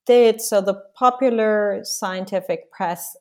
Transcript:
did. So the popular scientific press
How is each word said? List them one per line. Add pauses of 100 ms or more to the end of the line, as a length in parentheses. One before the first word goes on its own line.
did.
So
the (120)
popular
scientific
press